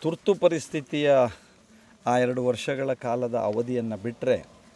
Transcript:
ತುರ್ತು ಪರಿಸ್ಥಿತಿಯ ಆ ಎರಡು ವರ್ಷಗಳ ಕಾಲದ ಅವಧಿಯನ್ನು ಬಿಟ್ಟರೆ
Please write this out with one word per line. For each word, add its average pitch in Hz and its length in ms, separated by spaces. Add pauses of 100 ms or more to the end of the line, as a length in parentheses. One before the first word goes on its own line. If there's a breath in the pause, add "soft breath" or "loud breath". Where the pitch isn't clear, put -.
ತುರ್ತು 170 340
ಪರಿಸ್ಥಿತಿಯ 151 760 (960 loud breath)
ಆ 123 100
ಎರಡು 127 280
ವರ್ಷಗಳ 131 480
ಕಾಲದ 120 420
ಅವಧಿಯನ್ನು 113 640
ಬಿಟ್ಟರೆ 117 480 (300)